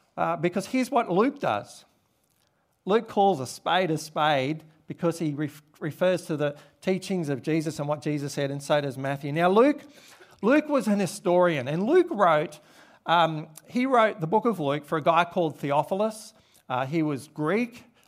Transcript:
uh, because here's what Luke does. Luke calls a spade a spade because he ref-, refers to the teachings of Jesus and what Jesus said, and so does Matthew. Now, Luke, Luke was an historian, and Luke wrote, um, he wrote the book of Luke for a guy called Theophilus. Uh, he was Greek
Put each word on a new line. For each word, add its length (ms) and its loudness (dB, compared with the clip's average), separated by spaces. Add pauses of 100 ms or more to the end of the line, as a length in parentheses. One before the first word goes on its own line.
(160)
uh, 200 -2
because 300 -2
here's 260 -2
what 180 0
Luke 300 0
does. 460 -4 (960)
Luke 240 0
calls 320 2
a 60 -6
spade 440 0
a 80 0
spade 640 0 (240)
because 320 -2
he 160 -4
ref-, 280 -8 (180)
refers 460 -2
to 100 -4
the 200 -4 (240)
teachings 480 -4
of 140 -4
Jesus 380 -2
and 80 -6
what 120 -4
Jesus 320 -4
said, 200 -4
and 100 -8
so 180 2
does 160 -6
Matthew. 360 -6
Now, 160 2
Luke, 340 4 (600)
Luke 260 2
was 180 0
an 120 2
historian, 720 2
and 160 -2
Luke 260 4
wrote, 500 2 (440)
um, 440 2 (200)
he 160 -2
wrote 360 2
the 60 -4
book 200 0
of 120 0
Luke 280 -2
for 100 -2
a 60 -2
guy 220 4
called 340 -2
Theophilus. 720 -2 (360)
Uh, 180 -4
he 160 -2
was 260 -4
Greek 560 -4 (240)